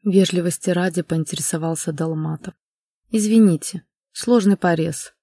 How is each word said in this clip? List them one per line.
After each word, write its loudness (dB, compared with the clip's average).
Вежливости 0
ради -2
поинтересовался -4
Долматов. -6
"Извините, 2
сложный 2
порез. -2